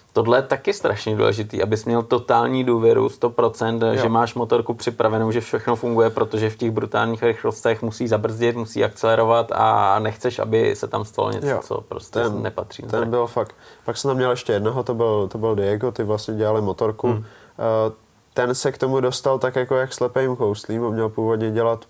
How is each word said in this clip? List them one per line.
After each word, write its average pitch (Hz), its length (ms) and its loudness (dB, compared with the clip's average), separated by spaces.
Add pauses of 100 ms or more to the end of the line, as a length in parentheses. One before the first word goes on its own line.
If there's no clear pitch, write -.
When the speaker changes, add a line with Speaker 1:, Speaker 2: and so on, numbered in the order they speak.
(140)
Speaker 1:
Tohle 117 240 4
je 135 40 4
taky 139 320 0
strašně 107 420 -2
důležitý, 107 480 0
abys 107 220 -2
měl 117 180 0
totální 120 600 2
důvěru, 117 460 4
sto 120 200 -2
procent, 113 540 0
Speaker 2:
Jo. 113 120 2
Speaker 1:
že 120 140 0
máš 117 260 0
motorku 117 380 0
připravenou, 113 580 0
že 117 100 0
všechno 117 340 -2
funguje, 113 340 2
protože 110 400 0
v 110 80 -8
těch 117 140 -2
brutálních 110 520 -2
rychlostech 113 580 0
musí 120 260 -4
zabrzdit, 113 480 0
musí 117 280 -4
akcelerovat 113 720 2
a 107 440 4
nechceš, 107 400 -4
aby 110 360 2
se - 120 -8
tam 107 180 -6
stalo 107 260 -4
něco, 104 160 -4
Speaker 2:
Jo. 120 160 0
Speaker 1:
co - 180 -6
prostě - 380 -8
Speaker 2:
Ten, 110 240 -2
Speaker 1:
nepatří. 107 400 -8
Speaker 2:
ten 113 260 -2
byl 120 180 0
fakt. 117 280 -4 (300)
Pak 113 120 -4
jsem 139 120 -2
tam 131 80 0
měl 127 140 2
ještě 120 220 -2
jednoho, 110 300 0
to 123 100 -2
byl, 107 340 2
to 113 100 -8
byl 110 180 0
Diego, 104 360 0
ty 113 120 -4
vlastně 107 320 -2
dělali 107 260 2
motorku. 107 460 -2
Speaker 1:
Hmm. 110 180 0 (340)
Speaker 2:
Eh, 110 320 0 (420)
ten 123 220 0
se 135 160 -2
k - 60 -6
tomu 135 220 0
dostal 127 400 0
tak 127 160 -2
jako 127 200 0
jak 131 180 0
slepým 127 420 0
kouslím, 110 480 -2
on 110 100 0
měl 113 160 0
původně 110 420 0
dělat 113 380 0